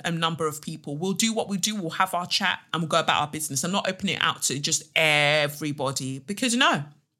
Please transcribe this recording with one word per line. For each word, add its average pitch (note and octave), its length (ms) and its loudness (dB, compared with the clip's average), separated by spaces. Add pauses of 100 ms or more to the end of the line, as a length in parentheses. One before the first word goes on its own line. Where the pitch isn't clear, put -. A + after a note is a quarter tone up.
um, E3+ 120 -2
number E3 280 -2
of D3+ 160 -6
people. D#3 340 -8
We'll F#3 160 -2
do A3 220 0
what F3+ 160 -2
we G3 80 -2
do, G#3+ 180 -2
we'll E3+ 140 -4
have F#3 240 2
our F3 120 0
chat, F#3+ 340 0 (120)
and D#3+ 100 0
we'll D#3+ 60 -2
go E3 100 4
about D#3 220 4
our D3 80 0
business. D3+ 340 -4
I'm F3 100 -2
not G3+ 140 0
opening F#3+ 280 -2
it - 80 0
out - 220 0
to C3+ 140 0
just D3 260 -2 (120)
everybody, D3 1200 2
because A3+ 360 -2
no, B3+ 280 4 (360)